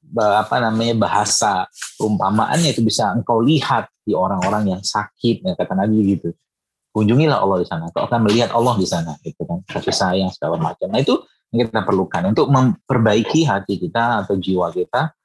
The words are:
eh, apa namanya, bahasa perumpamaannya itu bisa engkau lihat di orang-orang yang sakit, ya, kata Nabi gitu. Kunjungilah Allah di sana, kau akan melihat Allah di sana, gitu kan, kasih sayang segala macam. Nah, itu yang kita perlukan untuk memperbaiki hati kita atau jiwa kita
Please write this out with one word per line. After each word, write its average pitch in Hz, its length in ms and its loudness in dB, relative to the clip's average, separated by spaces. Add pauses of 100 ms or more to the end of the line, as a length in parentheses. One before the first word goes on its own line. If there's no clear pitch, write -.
eh, 107 380 0
apa 123 240 0
namanya, 113 320 0
bahasa 104 720 0 (320)
perumpamaannya 110 720 0
itu 113 80 -2
bisa 110 300 2
engkau 113 320 0
lihat 131 480 0 (160)
di 104 80 0
orang-orang 95 640 0
yang 98 40 -12
sakit, - 600 -4
ya, 92 160 -4
kata 104 160 -4
Nabi 101 420 2
gitu. 85 140 -6 (640)
Kunjungilah 117 480 2
Allah 95 200 0
di 87 60 -2
sana, 82 240 -8
kau - 160 -4
akan 117 160 0
melihat 110 300 2
Allah 120 240 2
di 92 100 0
sana, 82 320 -4
gitu - 240 -10
kan, 87 220 -8
kasih - 280 -4
sayang 95 380 0
segala 80 240 -4
macam. 80 320 -4
Nah, 113 140 0
itu 247 180 2 (320)
yang 117 160 0
kita 110 160 -2
perlukan 95 380 0 (100)
untuk 131 160 2
memperbaiki 123 960 2
hati 98 320 -2
kita 107 480 -2
atau 98 160 -2
jiwa 90 320 -2
kita 123 400 -2 (120)